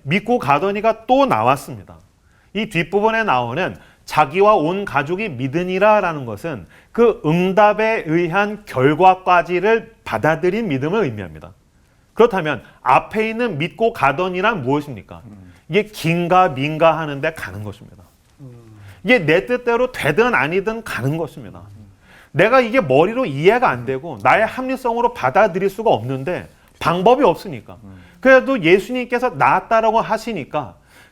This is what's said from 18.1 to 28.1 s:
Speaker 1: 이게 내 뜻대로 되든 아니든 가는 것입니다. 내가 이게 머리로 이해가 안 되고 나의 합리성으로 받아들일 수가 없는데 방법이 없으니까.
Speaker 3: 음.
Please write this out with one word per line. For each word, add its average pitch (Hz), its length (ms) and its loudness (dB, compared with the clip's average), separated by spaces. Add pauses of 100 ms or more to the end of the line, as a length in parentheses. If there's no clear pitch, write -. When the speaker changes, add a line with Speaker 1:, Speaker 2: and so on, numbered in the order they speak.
Speaker 1:
이게 240 160 4
내 160 260 2
뜻대로 247 460 -2
되든 214 440 0
아니든 190 480 -2
가는 135 340 -4
것입니다. 113 440 -12 (680)
내가 233 300 4
이게 233 180 0
머리로 190 460 2
이해가 175 440 2
안 123 160 -4
되고 131 380 -8
나의 165 220 4
합리성으로 240 680 -4
받아들일 190 560 0
수가 220 200 -4
없는데 131 580 -4 (320)
방법이 190 440 2
없으니까. 147 600 -2
Speaker 3:
음. 95 180 -20 (180)